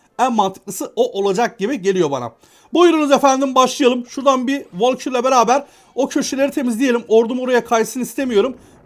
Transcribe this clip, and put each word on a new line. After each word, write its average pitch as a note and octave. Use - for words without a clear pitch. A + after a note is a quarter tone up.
en B3
mantıklısı G3
o A3
olacak G3
gibi G#3+
geliyor F3+
bana. B2
Buyurunuz D#4+
efendim, C4+
başlayalım. B3+
Şuradan C4
bir C4+
Valkyrie'le B3
beraber C4
o B3+
köşeleri C#4
temizleyelim. A#3+
Ordum A3+
oraya B3
kaysın A3+
istemiyorum. B3